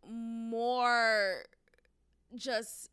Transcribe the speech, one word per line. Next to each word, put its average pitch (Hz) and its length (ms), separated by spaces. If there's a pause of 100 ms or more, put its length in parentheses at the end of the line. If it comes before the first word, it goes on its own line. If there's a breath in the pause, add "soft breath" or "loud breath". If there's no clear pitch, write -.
more 226 1400 (880)
just 233 580